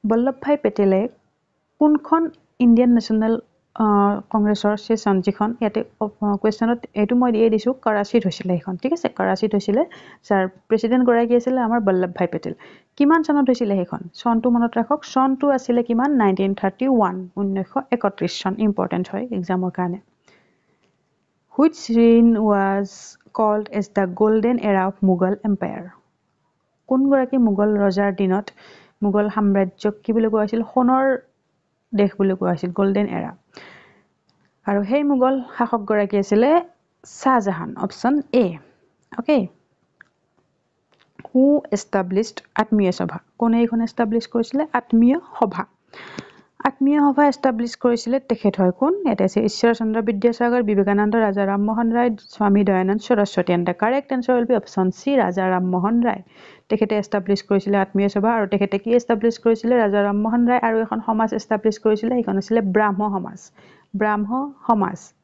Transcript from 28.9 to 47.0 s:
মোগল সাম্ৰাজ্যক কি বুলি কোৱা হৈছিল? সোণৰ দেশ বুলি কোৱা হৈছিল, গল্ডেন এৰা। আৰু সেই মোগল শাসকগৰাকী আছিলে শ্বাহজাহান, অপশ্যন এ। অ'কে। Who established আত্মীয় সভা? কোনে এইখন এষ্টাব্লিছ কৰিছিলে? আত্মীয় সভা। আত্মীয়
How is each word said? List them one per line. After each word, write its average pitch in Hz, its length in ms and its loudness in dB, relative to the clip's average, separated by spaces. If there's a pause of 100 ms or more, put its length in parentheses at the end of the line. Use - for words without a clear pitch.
মোগল 208 200 0 (100)
সাম্ৰাজ্যক 202 680 0
কি 233 120 -4
বুলি 226 180 0
কোৱা 214 100 0
হৈছিল? 226 180 -4 (120)
সোণৰ 254 320 2 (880)
দেশ 202 260 2
বুলি 190 200 2
কোৱা 180 140 -2
হৈছিল, 180 260 -6
গল্ডেন 196 280 0 (100)
এৰা। - 140 -8 (1300)
আৰু 202 240 0
সেই 285 220 0
মোগল 262 280 2 (180)
শাসকগৰাকী 208 640 -2
আছিলে 226 280 2 (520)
শ্বাহজাহান, 196 680 -2 (140)
অপশ্যন 240 280 -2 (300)
এ। - 20 2 (640)
অ'কে। 269 280 0 (1900)
Who 262 180 4 (300)
established 196 600 -4 (240)
আত্মীয় 208 300 2
সভা? 175 260 -4 (200)
কোনে 233 260 2
এইখন 233 240 -2
এষ্টাব্লিছ 226 460 -2
কৰিছিলে? 247 300 -2 (160)
আত্মীয় 240 380 4 (220)
সভা। 190 240 -2 (1040)
আত্মীয় 277 380 0